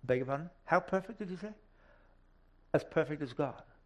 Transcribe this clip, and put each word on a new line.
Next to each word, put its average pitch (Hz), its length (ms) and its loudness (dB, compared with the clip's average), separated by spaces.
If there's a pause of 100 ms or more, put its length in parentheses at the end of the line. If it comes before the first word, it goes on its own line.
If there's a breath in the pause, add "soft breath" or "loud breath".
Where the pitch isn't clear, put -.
Beg 127 140 4
your 131 80 -2
pardon? 143 240 -4 (160)
How 175 140 6
perfect 190 400 -2
did 208 100 -6
he 185 80 -6
say? 214 160 -10 (1200 soft breath)
As 156 100 4
perfect 151 380 0
as 131 120 -6
God. 135 300 -2 (220)